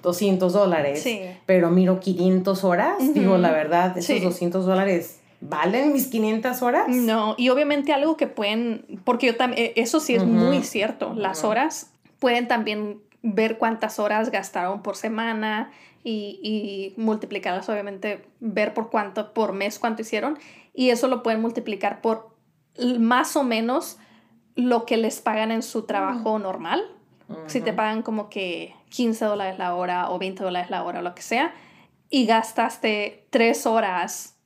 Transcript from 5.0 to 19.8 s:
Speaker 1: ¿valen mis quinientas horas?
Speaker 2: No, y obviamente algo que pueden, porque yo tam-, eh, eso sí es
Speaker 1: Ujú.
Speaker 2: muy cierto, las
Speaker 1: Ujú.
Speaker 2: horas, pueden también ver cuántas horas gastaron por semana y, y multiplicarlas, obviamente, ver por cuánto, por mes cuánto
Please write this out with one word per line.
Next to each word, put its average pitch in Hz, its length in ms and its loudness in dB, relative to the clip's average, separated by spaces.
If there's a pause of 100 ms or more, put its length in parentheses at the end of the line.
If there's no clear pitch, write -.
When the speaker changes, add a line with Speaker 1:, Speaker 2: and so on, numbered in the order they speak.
Speaker 1:
¿valen 185 500 2
mis 269 140 2
quinientas 220 560 0
horas? 254 260 2
Speaker 2:
No, 226 480 2
y 247 140 2
obviamente 285 420 2
algo 302 240 2
que 302 100 0
pueden, 220 800 -4
porque 240 220 2
yo 233 100 2
tam-, 247 200 0
eh, 233 200 0
eso 240 240 2
sí 254 140 0
es 190 80 4
Speaker 1:
Ujú. 180 100 4
Speaker 2:
muy 247 300 4
cierto, - 520 -4
las 196 260 -4
Speaker 1:
Ujú. 240 80 0
Speaker 2:
horas, 247 420 0 (280)
pueden 240 300 2
también 214 520 -2 (220)
ver 220 360 0
cuántas 226 400 -2
horas 214 320 0
gastaron 196 520 -4
por 202 140 -8
semana 220 760 -4 (340)
y, 214 360 -6 (560)
y 226 40 -10
multiplicarlas, 202 680 -4
obviamente, 202 560 -6 (160)
ver 214 320 -2
por 220 180 -4
cuánto, 208 440 -4
por 208 180 0
mes 269 260 -4
cuánto 233 240 -2